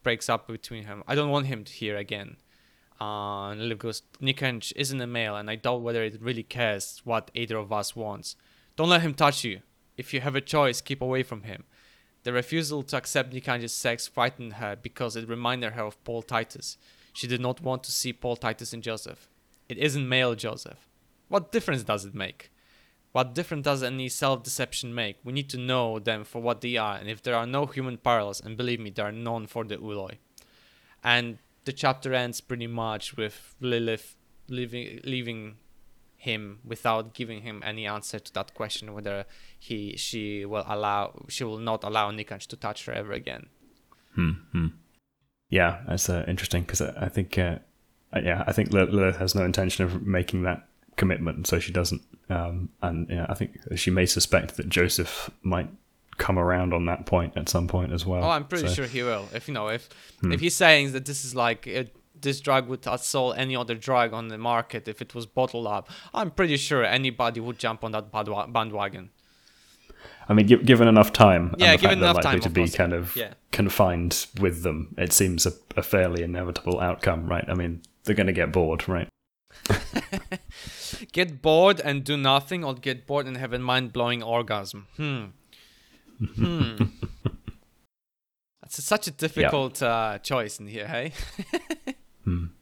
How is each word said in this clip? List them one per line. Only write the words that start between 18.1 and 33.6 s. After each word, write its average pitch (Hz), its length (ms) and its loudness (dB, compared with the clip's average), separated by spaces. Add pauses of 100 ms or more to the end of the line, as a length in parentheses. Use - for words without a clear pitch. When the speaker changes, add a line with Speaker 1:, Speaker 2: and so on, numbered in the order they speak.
Speaker 1:
Paul 120 240 -4
Titus 113 360 -6
in 117 80 -12
Joseph. - 480 -10 (400)
"It 123 100 -10
isn't 139 300 -2
male 127 260 2
Joseph." - 540 -10 (400)
What 196 240 -2
difference 165 300 -2
does 101 220 -2
it 101 100 -16
make? - 360 -10 (640)
What 127 220 -2
difference 156 300 -6
does 139 180 0
any 131 260 -6
self-deception 131 840 -4
make? 107 300 -6
We 123 80 -10
need 139 180 -4
to 127 80 -8
know 123 420 0
them 107 240 -2
for 120 180 -10
what 117 180 -2
they 120 160 -4
are, 104 200 0
and 101 120 -10
if 110 140 -10
there 120 140 2
are 117 100 2
no 139 200 0
human 131 320 -6
parallels, 104 420 2
and 110 160 -12
believe 120 240 -2
me, 107 100 -10
there 104 160 -4
are 104 60 -6
none 117 340 -6
for 117 180 -8
the 104 120 -8
Ooloi. 101 420 -10 (880)
And 120 340 2 (260)
the 135 80 -4
chapter 135 400 0
ends 123 280 -2
pretty 120 260 -8
much 113 500 -6
with - 440 -8